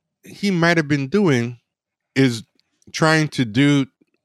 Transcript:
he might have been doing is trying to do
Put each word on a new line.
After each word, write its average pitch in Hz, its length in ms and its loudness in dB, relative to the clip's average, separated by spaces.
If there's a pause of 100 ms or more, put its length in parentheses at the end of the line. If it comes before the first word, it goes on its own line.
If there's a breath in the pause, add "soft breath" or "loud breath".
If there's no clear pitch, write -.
(240)
he - 280 -6
might 170 260 2
have 156 100 -2
been 139 200 -2
doing 131 520 0 (560)
is 123 280 0 (500)
trying 156 360 2
to - 160 -4
do 139 420 0 (380)